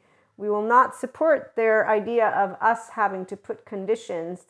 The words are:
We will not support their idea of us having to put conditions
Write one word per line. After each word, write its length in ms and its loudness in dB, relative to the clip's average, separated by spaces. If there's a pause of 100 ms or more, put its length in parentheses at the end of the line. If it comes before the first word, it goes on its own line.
(380)
We 120 -6
will 120 0
not 340 4
support 600 -2
their 320 2
idea 400 2
of 320 0
us 300 0
having 380 -2
to 100 -12
put 280 -14
conditions 840 -6